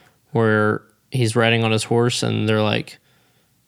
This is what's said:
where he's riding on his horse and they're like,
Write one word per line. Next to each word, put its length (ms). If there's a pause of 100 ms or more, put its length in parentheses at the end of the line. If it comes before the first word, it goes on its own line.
(320)
where 500 (280)
he's 260
riding 280
on 80
his 120
horse 380
and 260
they're 140
like, 360 (680)